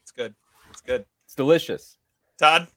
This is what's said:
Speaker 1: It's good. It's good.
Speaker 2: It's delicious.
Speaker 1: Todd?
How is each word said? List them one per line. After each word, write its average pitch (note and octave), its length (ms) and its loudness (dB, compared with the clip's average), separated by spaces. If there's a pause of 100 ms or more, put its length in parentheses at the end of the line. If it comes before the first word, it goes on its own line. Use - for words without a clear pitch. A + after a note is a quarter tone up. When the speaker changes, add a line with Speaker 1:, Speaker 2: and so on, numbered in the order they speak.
Speaker 1:
It's - 100 -20
good. A2+ 220 -12 (380)
It's - 100 -20
good. B2 240 -6 (200)
Speaker 2:
It's - 100 -20
delicious. - 640 -2 (420)
Speaker 1:
Todd? D#3+ 380 2